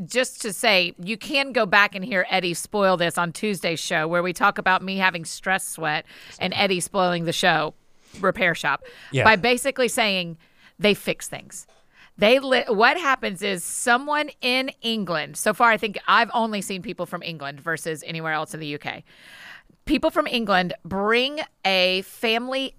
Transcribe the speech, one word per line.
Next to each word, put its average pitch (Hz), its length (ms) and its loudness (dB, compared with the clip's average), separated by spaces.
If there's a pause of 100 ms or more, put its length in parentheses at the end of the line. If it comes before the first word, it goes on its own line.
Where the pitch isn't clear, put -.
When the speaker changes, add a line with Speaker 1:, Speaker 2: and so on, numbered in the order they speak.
Speaker 1:
just 247 360 -2
to 214 100 -4
say, 185 480 2
you 196 160 -4
can 277 360 -2
go 220 140 2
back 202 280 4
and 190 100 -8
hear 185 240 0
Eddie 180 260 0
spoil 190 420 2
this 170 200 0
on 175 160 0
Tuesday's 180 460 -4
show, 160 300 -2
where 175 160 0
we 180 80 -2
talk 202 260 2
about 185 240 2
me 190 140 -6
having 185 280 2
stress - 440 -4
sweat 156 360 -4 (360)
and 185 160 -2
Eddie 190 240 2
spoiling 175 440 0
the 165 80 -2
show, 160 420 0 (460)
Repair 180 360 2
Shop, 147 260 -2 (300)
Speaker 2:
Yeah. 143 100 2
Speaker 1:
by 214 140 6
basically 247 500 0
saying 190 500 -2 (440)
they 202 140 4
fix - 340 -6
things. - 400 -16 (520)
They 233 200 6
li-, 262 260 2
what 240 320 4
happens 240 440 -2
is 196 200 -4
someone 294 680 0 (100)
in 262 320 -2 (100)
England, 170 540 -4
so 214 180 0
far 240 160 4
I 220 60 4
think 214 200 -6 (120)
I've 208 260 4
only 226 260 0
seen 185 220 -8
people - 240 -8
from 175 160 -10
England 143 380 -10
versus 160 440 -6
anywhere 160 280 -6
else 156 220 -4
in 160 40 -12
the 156 80 -10
U 147 120 -6
K. - 260 -8 (800)
People 311 260 2
from 302 160 0
England 196 480 0 (100)
bring 226 540 0 (260)
a 185 380 2
family 247 760 -4